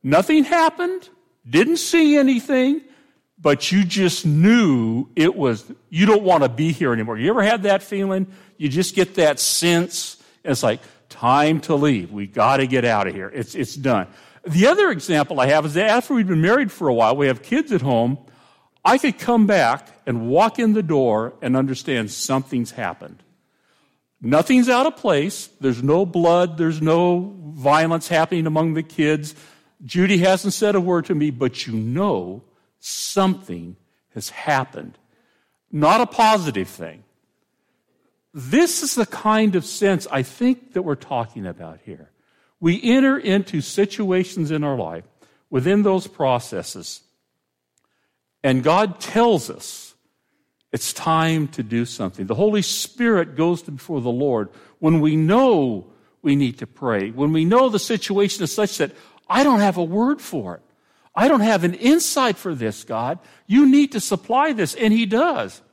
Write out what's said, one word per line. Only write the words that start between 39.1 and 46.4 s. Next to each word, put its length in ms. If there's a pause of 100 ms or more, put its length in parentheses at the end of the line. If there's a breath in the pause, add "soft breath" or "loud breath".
of 100
sense 460
I 120
think 500
that 100
we're 120
talking 500
about 380
here. 280 (480)
We 220
enter 360
into 440
situations 880
in 120
our 140
life 280 (440 soft breath)
within 340
those 240
processes, 920 (1400)